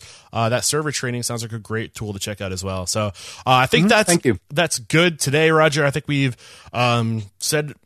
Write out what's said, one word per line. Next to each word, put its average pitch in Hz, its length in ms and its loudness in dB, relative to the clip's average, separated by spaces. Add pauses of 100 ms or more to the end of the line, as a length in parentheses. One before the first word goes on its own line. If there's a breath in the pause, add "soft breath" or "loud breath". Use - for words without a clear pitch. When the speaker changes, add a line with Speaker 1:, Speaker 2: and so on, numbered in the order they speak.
(320 loud breath)
Speaker 1:
uh, 113 160 0
that 117 160 0
server 151 260 -2
training 123 320 -4
sounds 117 200 -6
like 113 100 -10
a 117 80 -8
great 107 340 -8
tool 104 200 -8
to 98 60 -10
check 107 200 -8
out 95 140 -6
as 90 100 -6
well. 95 240 -6
So, 107 200 -2
uh, 98 40 -4 (340 loud breath)
I 127 200 6
think 160 180 2
Speaker 2:
Mm-hmm. 208 60 4
Speaker 1:
that's, 214 180 4
Speaker 2:
Thank 175 160 2
you. 113 160 2 (100)
Speaker 1:
that's 156 300 -2
good 160 400 2
today, 156 320 2
Roger. 156 340 4
I 139 60 2
think 147 160 -6
we've, 139 300 0 (340 loud breath)
um, 117 520 0 (160)
said 151 340 -2 (120)